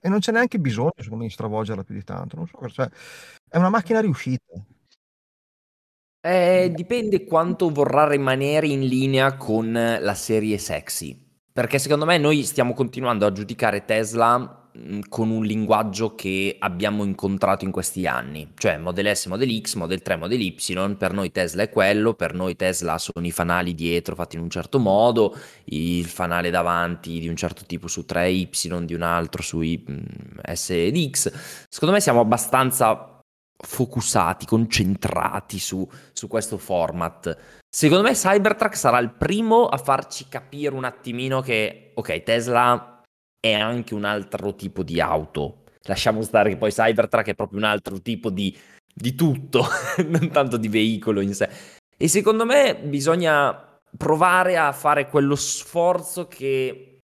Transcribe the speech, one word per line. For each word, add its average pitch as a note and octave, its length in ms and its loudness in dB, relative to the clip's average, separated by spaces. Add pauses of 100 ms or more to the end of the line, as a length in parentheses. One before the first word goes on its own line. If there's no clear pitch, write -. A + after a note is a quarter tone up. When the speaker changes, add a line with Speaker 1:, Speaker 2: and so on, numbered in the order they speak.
Speaker 1:
e E3+ 80 -2
non G#3 100 2
c'è G3 120 -2
neanche A#3 280 2
bisogno, C3 380 0
secondo A2 260 -12
me, A2+ 40 -6
di G#2+ 60 -8
stravolgerla G#2+ 500 -6
più G2+ 120 -14
di G2+ 80 -12
tanto. F#2 320 -12
Non E3 120 -8
so, - 220 -14
cioè, C3 200 -4 (600)
è - 80 -2
una F3+ 120 6
macchina A3 320 2
riuscita. C3 420 -2 (1800)
Speaker 2:
Eh, F3+ 520 4
dipende G3+ 500 0
quanto E3+ 460 2
vorrà D3 360 4
rimanere C#3+ 600 2
in C#3 140 0
linea C3+ 560 2
con A2+ 340 -2
la A#2 420 0
serie G#2+ 460 0
sexy. - 680 -8 (220)
Perché B2+ 280 -2
secondo D3 260 0
me E3+ 120 4
noi D3 260 2
stiamo B2 300 0
continuando A#2+ 520 0
a G#2 60 4
giudicare G2+ 540 -2
Tesla, A#2 920 0
mm, F2+ 320 -10
con A2+ 220 -2
un A2 120 -2
linguaggio G#2+ 720 0
che F#2+ 440 -2
abbiamo G#2 440 -2
incontrato G2 640 0
in F#2+ 60 -4
questi F2+ 360 -4
anni. C#2+ 480 -6
Cioè F2 220 0
Model F2+ 380 -2
S, - 100 -6
Model A2+ 360 -2
X, - 140 -8
Model F2+ 260 -4
tre, F#2 140 -2
Model F#2 240 -4
Y. F#2+ 560 -4
Per F#2+ 180 -2
noi G2 180 -4
Tesla F2+ 320 -2
è A2+ 60 -4
quello, G#2+ 440 2
per E2+ 200 -4
noi F2+ 220 -4
Tesla F2 440 -2
sono F2 260 -8
i E2+ 60 -4
fanali F2 420 0
dietro E2+ 420 -2
fatti E2+ 220 -8
in E2 60 -6
un E2+ 60 -6
certo F2+ 300 -2
modo, A2 560 4 (300)
il E2+ 400 -2
fanale F2 460 -2
davanti F2 680 -2
di E2 80 -6
un E2 80 -4
certo - 300 -6
tipo E2+ 220 -10
su - 180 -8
tre F2 240 0
Y, F#2 180 0 (380)
di E2 80 -6
un E2+ 80 -4
altro E2+ 400 -2
sui, E2 480 -4
mm, C2+ 500 -12 (140)
S - 160 -8
ed A2+ 400 0
X. - 580 -6
Secondo F3 280 0
me G#3 40 6
siamo A#2+ 220 4
abbastanza A#2+ 880 2 (520)
focusati, G#2+ 840 -2
concentrati G2+ 1120 0
su, F#2+ 280 -6 (260)
su - 140 -12
questo G#2+ 300 -4
format. E2+ 800 -4 (320)
Secondo E3 340 4
me B3 100 4
Cybertruck G#3 640 2
sarà B2 240 4
il A#2+ 140 0
primo A3 540 4
a C3+ 100 -2
farci C3+ 500 -2
capire C#3+ 480 -6
un C3 80 -6
attimino B2+ 580 -4
che, A2+ 540 -2
ok, E2 280 -4
Tesla A#2+ 800 2 (380)
è A2 140 2
anche A2 400 -2
un G#2 100 -4
altro G2+ 520 -4
tipo G2 280 -8
di D#2+ 160 -2
auto. D2+ 640 -4 (200)
Lasciamo A2 380 0
stare G#2+ 280 4
che F#2+ 80 -2
poi G#2+ 140 0
Cybertruck A2+ 580 2
è F#2+ 60 -4
proprio G2+ 240 -6
un G#2+ 60 0
altro G2 360 -2
tipo A2+ 280 -6
di, F#2+ 260 -4 (380)
di C3 220 -6
tutto, C3+ 500 2 (220)
<laughs> - 200 0
non E3 240 2
tanto C3 260 2
di A2 100 -2
veicolo G#2+ 540 2
in G2 120 -2
sé. G2 160 -2 (480)
E D#3 100 0
secondo A3 380 2
me C4 320 4
bisogna D3 1040 0 (160)
provare F3+ 640 4
a D3 140 4
fare D3 360 2
quello C#3+ 280 2
sforzo F3 920 -2
che C3 640 -4 (140)